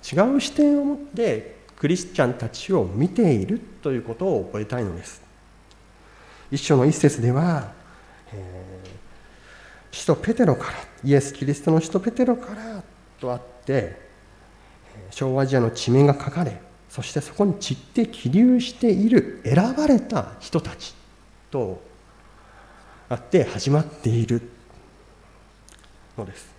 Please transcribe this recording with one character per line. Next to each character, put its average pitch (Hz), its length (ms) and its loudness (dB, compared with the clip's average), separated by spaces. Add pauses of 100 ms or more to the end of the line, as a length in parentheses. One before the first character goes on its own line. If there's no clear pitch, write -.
違 147 180 -2 (160)
う - 20 4
視 - 140 -4
点 294 300 4
を - 20 -2
持 285 120 0
っ - 20 -12
て 175 580 -4 (200)
ク 143 120 -2
リ 180 80 2
ス - 160 -10
チ - 80 -4
ャ 127 60 4
ン 120 80 -2
た 117 160 -6
ち - 240 -4
を 131 100 2
見 104 240 -2
て 190 240 2
い 98 140 0
る 220 120 -2 (240)
と 143 100 -2
い 123 60 -2
う 113 40 -6
こ 117 120 -10
と 180 120 -6
を 123 180 0
覚 104 160 -8
え 107 60 -6
た 123 140 -6
い 110 40 -2
の 92 100 -6
で 87 80 -12
す。 - 200 -20 (1300)
一 139 80 -4
章 147 180 2
の 127 80 4
一 156 100 4
節 139 280 2
で 120 100 2
は、 147 400 0 (640)
え 92 500 -16
ー、 - 1120 -20
使 - 120 -6
徒 156 80 4
ペ - 180 -2
テ 240 100 2
ロ 151 120 4
か - 160 -8
ら、 - 60 -12 (240)
イ 139 120 4
エ 143 80 6
ス・ 143 100 -8
キ - 140 -6
リ 143 80 0
ス - 80 -10
ト 165 80 0
の 160 100 4
使 160 100 -8
徒 190 100 -2
ペ 233 100 -2
テ 247 160 0
ロ 240 100 2
か 214 180 -14
ら 220 280 -12 (360)
と 127 140 -6
あ 123 40 -4
っ 120 40 -12 (240)
て、 117 320 -2 (1000)
え 95 160 -20
ー、 - 40 -20
小 131 260 0
ア 135 60 2
ジ 131 100 0
ア 127 40 6
の 113 100 2
地 - 200 -4
名 135 140 8
が 143 80 6
書 - 180 -2
か 170 140 -4
れ、 120 160 -8 (300)
そ - 100 -12
し - 140 -10
て 147 80 -2
そ - 100 -14
こ 202 140 2
に 180 80 2
散 - 180 -6
っ 131 60 -4
て - 280 -2
希 - 220 -8
留 240 320 6
し - 140 -8
て 233 180 2
い 208 160 2
る - 380 4
選 185 280 4
ば 302 120 0
れ 269 120 6
た - 420 -4
人 - 200 -4
た - 160 -12
ち - 180 -16 (560)
と 98 300 -4 (1300)
あ 123 60 -4
っ 113 80 -10
て 151 220 2
始 - 260 -4
ま 151 100 4
っ 156 60 0
て - 240 -4
い 113 160 2
る 117 160 0 (1800)
の 104 80 -10
で 95 100 -16
す。 - 220 -20